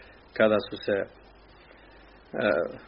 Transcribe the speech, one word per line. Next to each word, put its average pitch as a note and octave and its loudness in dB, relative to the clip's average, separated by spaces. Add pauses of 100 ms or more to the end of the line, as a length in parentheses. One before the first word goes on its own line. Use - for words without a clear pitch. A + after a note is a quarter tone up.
(320)
kada A2 4 (140)
su G#2 -12
se, A2 -2
e, G2 -2 (1800)